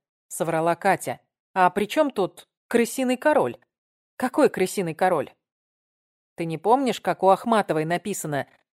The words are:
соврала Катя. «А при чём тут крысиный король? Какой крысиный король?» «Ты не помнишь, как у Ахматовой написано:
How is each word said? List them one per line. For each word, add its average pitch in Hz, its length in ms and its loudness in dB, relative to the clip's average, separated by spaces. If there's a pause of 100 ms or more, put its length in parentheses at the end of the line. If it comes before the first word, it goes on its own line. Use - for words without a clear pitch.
(280)
соврала 165 480 -2
Катя. 165 440 -2 (340)
«А 180 160 4
при 202 160 -2
чём 294 260 0
тут - 380 -6 (180)
крысиный 247 500 0
король? 226 400 2 (600)
Какой 254 320 2
крысиный 185 440 -4
король?» 170 400 -2 (1000)
«Ты 170 100 -8
не 160 120 -6
помнишь, 233 420 2
как - 240 -4
у 190 60 6
Ахматовой 190 560 2
написано: 165 640 -4 (300)